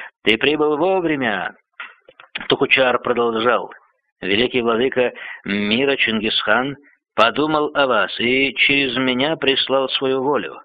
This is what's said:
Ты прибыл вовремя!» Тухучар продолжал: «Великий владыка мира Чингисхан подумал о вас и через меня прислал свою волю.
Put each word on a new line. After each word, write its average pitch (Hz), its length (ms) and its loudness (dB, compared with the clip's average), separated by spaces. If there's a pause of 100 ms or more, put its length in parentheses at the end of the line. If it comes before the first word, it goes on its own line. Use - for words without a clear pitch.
(240)
Ты 110 160 4
прибыл 151 380 2
вовремя!» 147 800 0 (920)
Тухучар 127 500 2
продолжал: 117 720 0 (500)
«Великий 113 400 0
владыка 117 520 0 (300)
мира 107 520 0
Чингисхан 110 800 0 (400)
подумал 147 580 2
о 143 140 2
вас 104 320 0
и 127 360 0
через 139 420 2
меня 131 400 0
прислал 135 520 0
свою 135 320 -2
волю. 123 440 -2